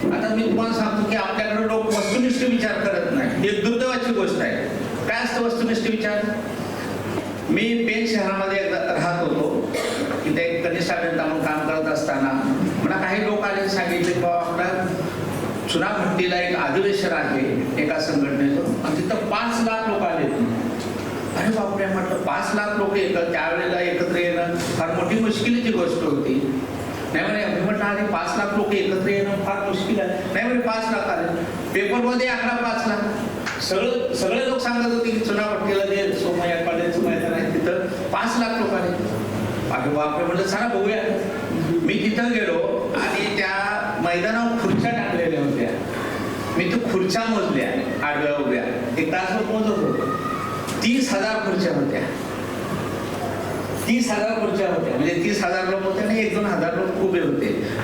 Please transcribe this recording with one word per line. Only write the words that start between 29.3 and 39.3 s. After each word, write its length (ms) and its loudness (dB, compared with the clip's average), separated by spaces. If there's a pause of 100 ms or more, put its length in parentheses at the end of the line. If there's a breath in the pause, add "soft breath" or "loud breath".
फार 380 0
मुश्किल 320 0
आहे." 340 -2
नाही 120 0
म्हणे, 140 2
"पाच 240 0
लाख 320 0
आले." 100 0 (480)
पेपरमध्ये 540 2
आकडा 280 0
पाच 320 0
लाख. 100 0 (640)
सगळं, 520 0
सगळे 340 0
लोक 120 0
सांगत 340 2
होते 160 2
की 100 0
चुनाभट्टीला 640 0
जे 280 2
सोमय्या 440 0
कॉलेजचं 440 0
मैदान 320 0
आहे 220 0
तिथं 320 2
पाच 520 -2
लाख 200 0
लोक 120 0
आले. 480 -2 (520)